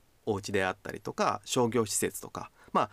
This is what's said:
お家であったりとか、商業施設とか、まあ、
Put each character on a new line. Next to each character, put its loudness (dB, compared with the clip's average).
お 0
家 -6
で 4
あ 2
っ -6
た -8
り -10
と -6
か、 0
商 2
業 2
施 -4
設 -2
と -12
か、 -10
ま 2
あ、 -2